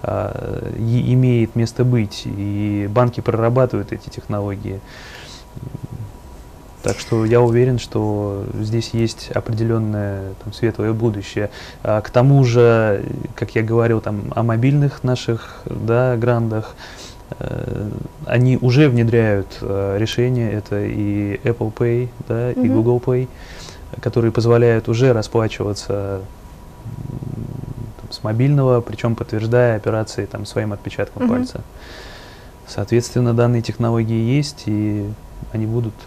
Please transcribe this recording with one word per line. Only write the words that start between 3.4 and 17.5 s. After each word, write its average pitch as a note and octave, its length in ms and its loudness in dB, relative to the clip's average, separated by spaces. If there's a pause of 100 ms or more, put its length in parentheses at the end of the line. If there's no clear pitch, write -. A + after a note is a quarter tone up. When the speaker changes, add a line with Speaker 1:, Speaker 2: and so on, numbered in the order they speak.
Speaker 1:
эти - 160 -10
технологии. G2+ 720 -6 (2000)
Так - 160 -2
что A2 260 0
я A#2 160 6
уверен, A#2+ 380 4
что G#2 640 -2 (180)
здесь A2+ 320 -2
есть A2+ 380 -2
определенное, G#2+ 1040 -2 (100)
там, G#2 100 -10
светлое A2 400 0
будущее. G#2 560 -2 (340)
А, G#2+ 180 2
к - 80 -10
тому C3+ 340 6
же, A#2 600 4 (300)
как - 200 -6
я A2+ 80 2
говорил, A2+ 380 2
там, G#2 340 -6
о A2+ 80 0
мобильных C3+ 600 2
наших, - 600 -2
да, A#2+ 520 2
грандах, A2+ 580 0 (640)
э, - 500 -4 (380)